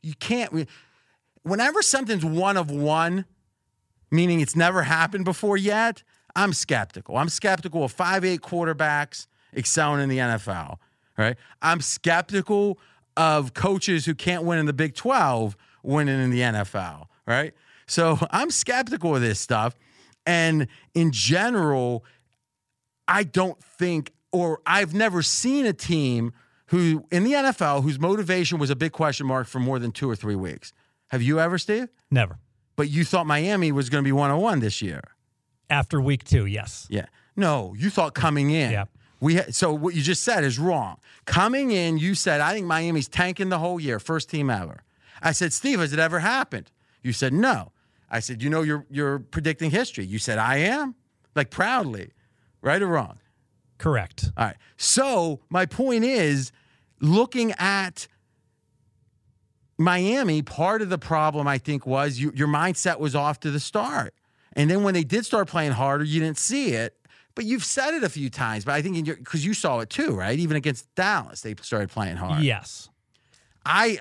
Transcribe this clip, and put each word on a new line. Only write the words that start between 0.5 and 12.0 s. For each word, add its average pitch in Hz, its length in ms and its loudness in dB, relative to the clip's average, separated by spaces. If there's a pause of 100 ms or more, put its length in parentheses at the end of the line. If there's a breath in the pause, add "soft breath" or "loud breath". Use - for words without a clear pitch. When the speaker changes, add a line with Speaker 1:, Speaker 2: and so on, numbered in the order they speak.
Speaker 1:
we, 156 140 -4 (760 soft breath)
whenever 247 380 2
something's 220 420 0
one 180 320 2
of 170 140 0
one, 160 540 0 (840)
meaning 170 300 4
it's 151 160 0
never 175 260 4
happened 165 420 0
before 196 320 0
yet, 208 460 0 (320 soft breath)
I'm 190 180 2
skeptical. 107 640 -4
I'm 147 120 0
skeptical 170 560 0
of 127 80 -4
five 180 320 0
eight 180 160 0
quarterbacks 151 880 -2 (280 soft breath)
excelling 147 460 2
in 139 60 0
the 131 100 0
N 123 120 2
F 110 180 -2
L, 85 320 -8 (360)
right? 113 200 0 (260 loud breath)
I'm 165 180 2
skeptical 190 1000 0 (360 soft breath)